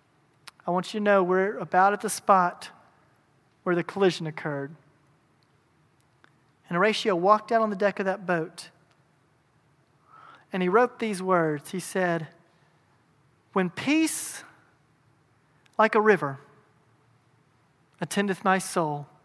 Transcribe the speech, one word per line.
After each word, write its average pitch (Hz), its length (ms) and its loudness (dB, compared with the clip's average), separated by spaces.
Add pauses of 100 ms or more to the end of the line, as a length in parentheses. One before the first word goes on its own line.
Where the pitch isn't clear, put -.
(680)
I 175 60 -2
want 180 220 -4
you 220 40 -6
to 208 60 -4
know 202 180 6
we're 190 360 0
about 185 340 4
at 202 80 -4
the 208 100 -4
spot 185 600 2 (920)
where 180 140 0
the 170 80 -2
collision 180 420 0
occurred." 147 480 -8 (1900)
And 175 80 -4
Horatio 208 380 0
walked 208 380 2
out 226 100 4
on 214 80 0
the 202 60 -6
deck 196 240 -2
of 190 60 -4
that 190 200 -4
boat, 170 440 -4 (1800)
and 185 100 -2
he 180 60 0
wrote 233 320 2
these 208 220 -4
words. 165 480 0
He 185 100 -6
said, 170 480 -4 (1200)
"When 185 160 0
peace - 720 -4 (1300)
like 220 180 2
a 220 60 4
river 160 380 2 (1600)
attendeth 196 440 -4
my 190 140 4
soul, 151 480 -4 (180)